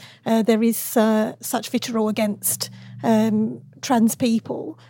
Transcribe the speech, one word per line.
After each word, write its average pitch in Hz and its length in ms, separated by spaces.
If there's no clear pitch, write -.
uh, 226 160
there 220 220
is, - 320
uh, 220 440
such - 300
vitriol 226 380
against, 208 640
um, 220 560
trans 226 340
people, 240 600